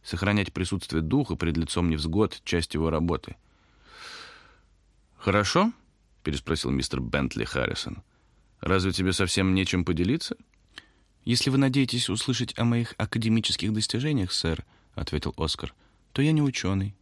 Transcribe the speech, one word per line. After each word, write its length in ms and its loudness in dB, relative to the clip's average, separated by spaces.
Сохранять 500 0
присутствие 500 -2
духа 320 0
пред 240 0
лицом 320 0
невзгод — 540 0
часть 280 -2
его 160 0
работы. 480 -2
«Хорошо?» — 540 4
переспросил 480 -2
мистер 300 -2
Бентли 440 -2
Харрисон. 580 -4
«Разве 320 2
тебе 200 0
совсем 420 2
нечем 300 2
поделиться?» 520 0
«Если 240 2
вы 80 2
надеетесь 500 2
услышать 500 -2
о 60 2
моих 320 0
академических 760 0
достижениях, 580 0
сэр», 320 -2
ответил 420 -4
Оскар, 380 -4
«то 100 0
я 100 4
не 100 4
ученый». 600 0